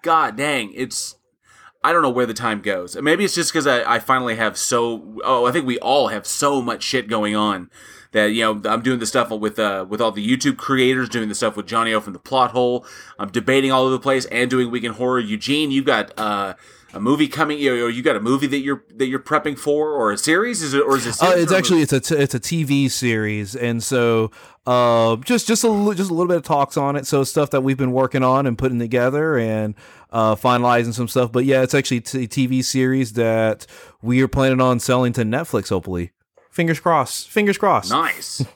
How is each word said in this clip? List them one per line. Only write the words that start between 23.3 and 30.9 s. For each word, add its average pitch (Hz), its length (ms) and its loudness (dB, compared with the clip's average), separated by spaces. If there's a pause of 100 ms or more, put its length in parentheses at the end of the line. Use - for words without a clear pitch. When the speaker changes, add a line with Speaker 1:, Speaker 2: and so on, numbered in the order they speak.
Speaker 2:
and 117 260 -2
so, 117 480 2 (340)
uh, 117 520 4
just, 214 320 -2
just 226 160 2
a 233 40 4
li-, 208 280 2
just 190 120 -2
a 170 60 -2
little 175 140 0
bit 180 80 2
of 151 80 -2
talks 139 320 0
on 143 180 0
it. 135 100 -4
So 139 200 0
stuff 143 260 0
that 135 120 0
we've 135 140 0
been 127 140 -2
working 131 320 0
on 131 240 2
and 120 100 0
putting 131 220 -2
together 131 580 0
and, 110 380 -2 (380)
uh, 110 240 2
finalizing 120 580 2